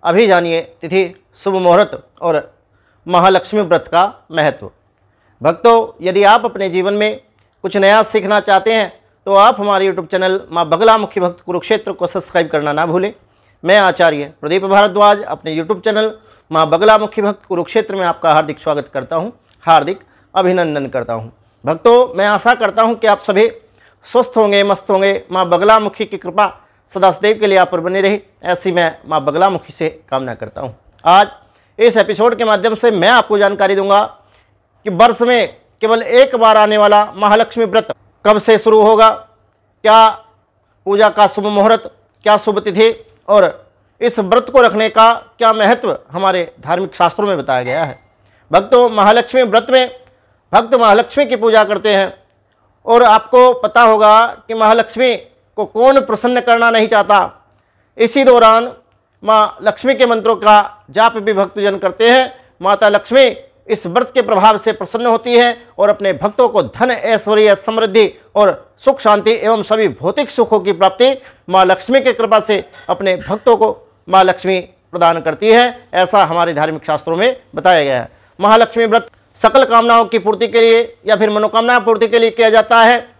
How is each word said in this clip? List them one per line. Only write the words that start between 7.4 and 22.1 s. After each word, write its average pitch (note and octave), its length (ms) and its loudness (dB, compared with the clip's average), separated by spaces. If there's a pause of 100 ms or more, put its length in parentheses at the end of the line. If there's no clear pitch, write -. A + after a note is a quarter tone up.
कुछ F#3+ 120 -6
नया G3+ 280 2
सीखना G#3 380 -2
चाहते G3+ 320 0
हैं G3+ 180 -4 (340)
तो G3 100 -2
आप G#3 240 4
हमारे G3 260 -2
YouTube F3+ 200 -6
चैनल F#3 340 -4 (100)
माँ E3 180 -4
बगलामुखी G#3+ 520 0
भक्त F3 220 -6
कुरुक्षेत्र G3 500 -6
को F3 140 -8
सब्सक्राइब F3 420 -4
करना D3 240 -4
ना D#3 140 0
भूलें। F#3 260 -4 (520)
मैं F#3 160 4
आचार्य D#3+ 600 0
प्रदीप F3+ 240 -4
भारद्वाज G3+ 600 2
अपने D#3 300 -10
YouTube E3+ 260 -6
चैनल G#3+ 320 -4 (380)
माँ D#3+ 180 0
बगलामुखी G#3+ 540 0
भक्त G3+ 220 -6
कुरुक्षेत्र F#3 500 -6
में F#3+ 100 -4
आपका E3 280 -2
हार्दिक D3+ 280 -2
स्वागत D3 280 -6
करता C3+ 280 -10
हूँ, F#3+ 160 -8 (320)
हार्दिक E3 360 0 (340)
अभिनंदन F3 540 -2
करता A#2 240 -8
हूँ। A2+ 200 -10 (320)
भक्तों, A#3 500 2